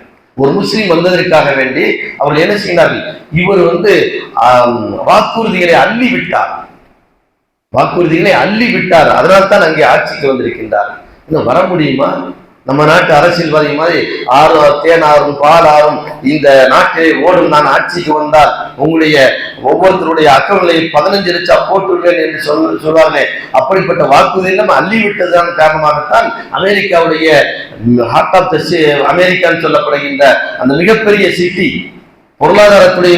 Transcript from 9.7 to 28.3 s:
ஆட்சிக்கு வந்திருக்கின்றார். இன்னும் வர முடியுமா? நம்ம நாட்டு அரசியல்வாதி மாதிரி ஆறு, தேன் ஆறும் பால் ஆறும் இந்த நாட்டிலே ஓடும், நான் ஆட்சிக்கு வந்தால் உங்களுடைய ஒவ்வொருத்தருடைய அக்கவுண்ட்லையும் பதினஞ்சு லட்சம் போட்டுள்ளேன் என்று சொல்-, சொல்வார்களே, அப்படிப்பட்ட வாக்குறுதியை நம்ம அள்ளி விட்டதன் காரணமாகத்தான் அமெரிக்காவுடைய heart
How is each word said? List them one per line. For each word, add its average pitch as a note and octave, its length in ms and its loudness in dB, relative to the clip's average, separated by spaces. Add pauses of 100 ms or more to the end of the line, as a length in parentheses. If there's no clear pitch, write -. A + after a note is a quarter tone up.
ஆட்சிக்கு C#3 500 0
வந்திருக்கின்றார். A2 600 -4 (360)
இன்னும் D3+ 220 -2
வர - 120 0
முடியுமா? D#3+ 480 -2 (540)
நம்ம C#3+ 200 0
நாட்டு E3+ 300 2
அரசியல்வாதி D#3 580 0
மாதிரி D#3 280 -2 (260)
ஆறு, D#3 300 4 (260)
தேன் E3 200 2
ஆறும் D3 380 2
பால் D#3 260 4
ஆறும் D3+ 340 2 (220)
இந்த C#3+ 260 0 (200)
நாட்டிலே D#3+ 460 2
ஓடும், E3 340 2
நான் D3+ 180 2
ஆட்சிக்கு D#3 460 -4
வந்தால் D3+ 400 2 (240)
உங்களுடைய D#3 400 0 (480)
ஒவ்வொருத்தருடைய D#3+ 640 2
அக்கவுண்ட்லையும் E3 640 0
பதினஞ்சு F#3 400 0
லட்சம் F3 340 0
போட்டுள்ளேன் F3 540 0
என்று D#3+ 220 -4
சொல்-, D#3 380 -2
சொல்வார்களே, D#3 440 2 (280)
அப்படிப்பட்ட F3 520 0
வாக்குறுதியை F#3 500 0
நம்ம F#3+ 200 0
அள்ளி G3+ 280 -2
விட்டதன் F3 540 -2
காரணமாகத்தான் D#3 720 0 (240)
அமெரிக்காவுடைய E3+ 760 0 (800)
heart - 280 -2